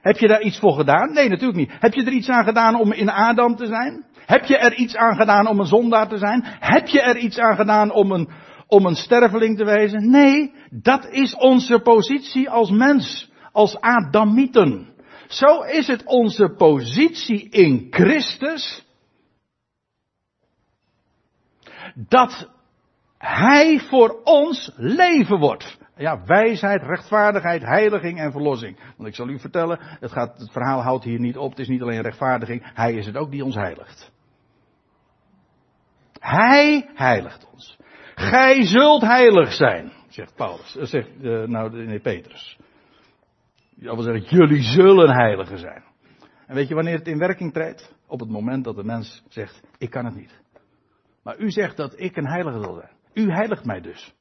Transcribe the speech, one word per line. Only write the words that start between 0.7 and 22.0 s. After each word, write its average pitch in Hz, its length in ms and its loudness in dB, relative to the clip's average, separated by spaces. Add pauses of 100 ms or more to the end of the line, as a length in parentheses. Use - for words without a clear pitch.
gedaan? 151 400 0
Nee, 294 160 2
natuurlijk 190 300 -2
niet. 139 220 -4
Heb 226 140 2
je 269 100 -2
er 254 80 -4
iets 254 160 -4
aan 240 160 2
gedaan 226 360 2
om 214 120 2
in 196 180 -2
Adam 233 460 0
te 247 100 -10
zijn? 226 380 -8 (220)
Heb - 180 2
je 269 120 2
er 240 180 4
iets 240 220 -4
aan 226 200 2
gedaan 208 300 4
om 214 140 0
een 196 60 -2
zondaar 220 420 2
te 214 100 -8
zijn? 208 260 -2
Heb - 420 0
je 277 140 2
er 247 160 2
iets 240 220 -6
aan 226 180 2
gedaan 214 340 2
om 196 220 2
een, 170 160 -4 (380)
om 196 200 6
een 170 80 0
sterveling 220 640 2
te 214 80 -2
wezen? 214 460 0
Nee, 277 420 4 (180)
dat 262 360 -2
is 269 280 -2
onze 247 460 4
positie 262 720 0
als 220 200 0
mens, 247 600 0 (220)
als 208 280 2
Adamieten. 214 1080 2 (400)
Zo 302 320 4
is 294 260 -4
het 254 180 -4
onze 214 520 2
positie 175 920 0
in 143 420 2
Christus, 285 960 -2 (3000)
dat 240 560 0 (680)